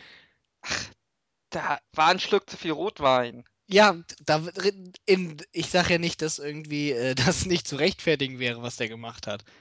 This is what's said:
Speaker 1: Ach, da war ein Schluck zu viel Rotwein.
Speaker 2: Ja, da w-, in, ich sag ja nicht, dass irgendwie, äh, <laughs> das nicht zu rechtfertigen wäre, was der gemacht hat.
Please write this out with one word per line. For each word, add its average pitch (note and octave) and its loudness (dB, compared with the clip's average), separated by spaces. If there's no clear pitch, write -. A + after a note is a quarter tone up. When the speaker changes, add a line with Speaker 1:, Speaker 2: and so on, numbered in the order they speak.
Speaker 1:
Ach, - -6
da D#3 -4
war D#3 4
ein F#3 4
Schluck - 0
zu - -14
viel E3 -4
Rotwein. C3 0
Speaker 2:
Ja, G3+ 6
da D#3 2
w-, F#3 -4
in, F3+ 2
ich - -6
sag F3 2
ja F3 4
nicht, E3+ -4
dass D#3 -2
irgendwie, D3 -4
äh, B2+ -2
<laughs> - -
das C3 2
nicht F3+ 0
zu C#3+ -6
rechtfertigen C#3 0
wäre, A#2+ -2
was A#2+ -8
der A2+ -4
gemacht A#2 -12
hat. G#2 -8